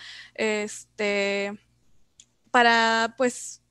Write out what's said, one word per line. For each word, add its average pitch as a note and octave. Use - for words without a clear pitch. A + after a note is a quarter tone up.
este, G3+
para, A3+
pues, -